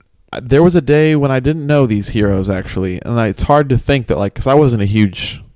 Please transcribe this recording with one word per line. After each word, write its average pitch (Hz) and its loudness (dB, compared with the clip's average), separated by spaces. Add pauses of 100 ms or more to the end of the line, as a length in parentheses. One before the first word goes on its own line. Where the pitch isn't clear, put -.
(420)
there 131 2
was 170 4
a 175 2
day 151 2
when 139 0
I 131 0
didn't 147 -2
know 143 2
these 104 -2
heroes, 98 0
actually, 92 -4
and 120 -4
I, 110 0
it's 98 -6
hard 147 2
to 123 2
think 139 -2
that, 76 -2
like, 98 -4
'cause - -6
I 135 2
wasn't 127 2
a 101 0
huge 104 0 (120)